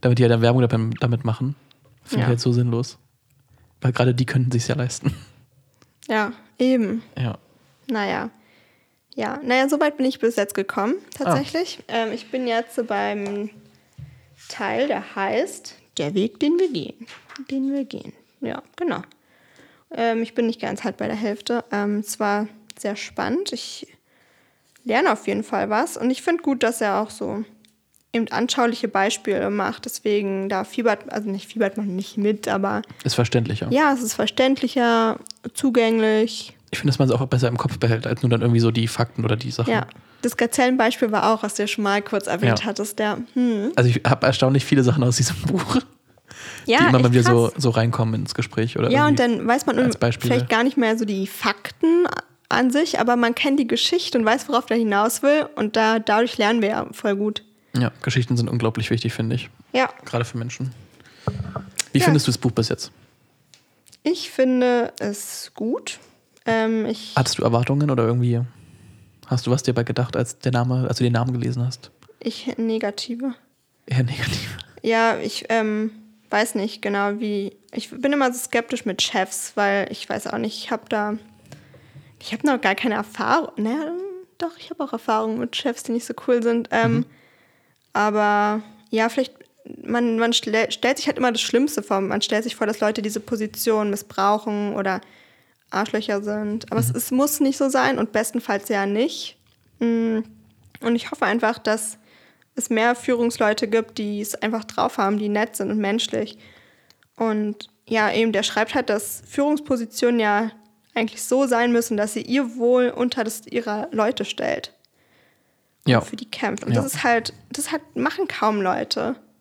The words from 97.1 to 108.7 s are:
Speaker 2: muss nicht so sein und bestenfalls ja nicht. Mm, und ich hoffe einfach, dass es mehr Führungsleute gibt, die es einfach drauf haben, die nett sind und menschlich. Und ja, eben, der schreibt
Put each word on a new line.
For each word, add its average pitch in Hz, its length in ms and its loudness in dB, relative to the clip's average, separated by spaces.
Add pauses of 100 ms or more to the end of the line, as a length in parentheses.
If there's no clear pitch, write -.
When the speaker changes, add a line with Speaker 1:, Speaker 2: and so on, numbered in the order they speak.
Speaker 2:
muss 277 280 2
nicht 269 180 2
so 277 120 2
sein 262 280 2
und 233 140 -2
bestenfalls 214 580 -2
ja 196 160 0
nicht. 214 520 -2 (420)
Mm, 226 400 0 (640)
und 233 140 2
ich - 160 -4
hoffe 269 140 -2
einfach, 226 320 0
dass 220 400 -4 (580)
es - 140 -6
mehr 226 240 4
Führungsleute 233 720 0
gibt, 220 300 0
die 208 240 -4
es 214 140 -6
einfach 220 300 -2
drauf - 340 -2
haben, 202 180 2
die 208 120 -2
nett 214 260 0
sind 196 160 -4
und 214 80 0
menschlich. 208 580 -2 (800)
Und 214 520 -4 (180)
ja, 214 260 2
eben, 226 180 2
der 196 120 0
schreibt - 320 0